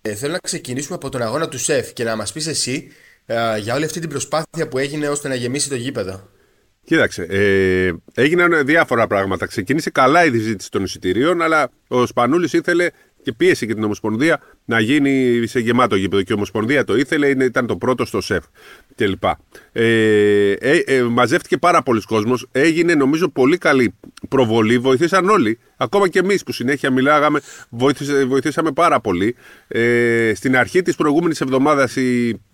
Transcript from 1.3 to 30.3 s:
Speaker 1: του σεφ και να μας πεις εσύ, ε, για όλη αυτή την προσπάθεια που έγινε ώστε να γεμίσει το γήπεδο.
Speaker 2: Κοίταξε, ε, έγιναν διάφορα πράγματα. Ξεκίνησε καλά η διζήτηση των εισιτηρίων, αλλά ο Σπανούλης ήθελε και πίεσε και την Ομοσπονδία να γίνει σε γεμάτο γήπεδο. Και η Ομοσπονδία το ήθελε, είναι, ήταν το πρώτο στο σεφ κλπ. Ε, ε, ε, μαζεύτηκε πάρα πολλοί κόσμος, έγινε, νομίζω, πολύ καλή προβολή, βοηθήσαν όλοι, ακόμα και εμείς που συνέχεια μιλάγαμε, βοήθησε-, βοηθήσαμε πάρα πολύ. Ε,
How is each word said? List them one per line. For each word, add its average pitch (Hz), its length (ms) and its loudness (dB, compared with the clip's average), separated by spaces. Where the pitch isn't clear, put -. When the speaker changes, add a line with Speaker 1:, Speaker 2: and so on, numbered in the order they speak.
Speaker 1:
του 131 100 -12
σεφ 135 340 -4
και 123 100 -8
να 113 120 -2
μας 107 160 -8
πεις 156 160 -8
εσύ, 135 440 -6
ε, 113 320 -2
για 107 180 -6
όλη 151 100 -2
αυτή 160 140 -8
την 160 100 -8
προσπάθεια 156 600 -6
που 127 80 -6
έγινε 147 320 -4
ώστε 143 180 -6
να 131 80 -4
γεμίσει 123 340 -4
το 139 60 -4
γήπεδο. 107 540 -8
Speaker 2:
Κοίταξε, 127 360 0
ε, 95 720 2
έγιναν 165 520 2
διάφορα 131 420 2
πράγματα. 98 380 -2
Ξεκίνησε 127 440 -4
καλά 143 360 4
η 151 40 2
διζήτηση 110 420 -4
των 98 120 -2
εισιτηρίων, 120 580 -2
αλλά 160 280 0
ο 123 180 0
Σπανούλης 139 480 0
ήθελε 170 360 0
και 196 100 -6
πίεσε 175 320 2
και 107 80 -4
την 107 100 -4
Ομοσπονδία 110 580 -2
να 117 140 0
γίνει 131 680 2
σε 127 120 -4
γεμάτο 117 360 2
γήπεδο. 95 260 0
Και 92 120 -4
η - 20 2
Ομοσπονδία 110 480 -2
το 101 120 0
ήθελε, 147 320 0
είναι, 131 160 2
ήταν 123 240 -2
το 104 100 -2
πρώτο 120 280 -2
στο 101 160 -4
σεφ 90 220 -4
κλπ. 98 280 -2
Ε, 104 1300 2
ε, 139 260 0
ε, 131 240 0
μαζεύτηκε 123 560 0
πάρα 170 260 2
πολλοί 113 180 0
κόσμος, 110 500 -2
έγινε, 165 440 2
νομίζω, 151 340 2
πολύ 139 280 2
καλή 131 360 2
προβολή, 117 480 2
βοηθήσαν 160 520 2
όλοι, 127 300 2
ακόμα 190 300 0
και 185 120 0
εμείς 185 240 0
που - 80 -12
συνέχεια 135 380 -2
μιλάγαμε, 147 500 2
βοήθησε-, 139 560 0
βοηθήσαμε 139 460 0
πάρα 151 280 2
πολύ. 101 360 0
Ε, 117 680 0